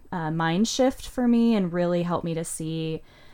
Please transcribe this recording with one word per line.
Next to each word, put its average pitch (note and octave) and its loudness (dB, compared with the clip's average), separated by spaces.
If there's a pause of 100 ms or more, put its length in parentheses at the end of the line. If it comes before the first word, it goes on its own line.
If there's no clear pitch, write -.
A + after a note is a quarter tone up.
(120)
uh, D#3+ -4
mind E3 2
shift - 0
for B3 -2
me A#3 4
and F3+ 0
really F3 0
helped F3 -2
me E3 -4
to E3 -4
see D#3+ -6 (320)